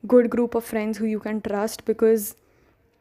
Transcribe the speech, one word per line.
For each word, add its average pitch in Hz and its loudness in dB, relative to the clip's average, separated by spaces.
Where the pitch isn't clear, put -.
good 240 6
group 233 -2
of 226 -2
friends 214 -4
who 220 -4
you 214 -2
can 214 -6
trust, 208 -6
because 220 0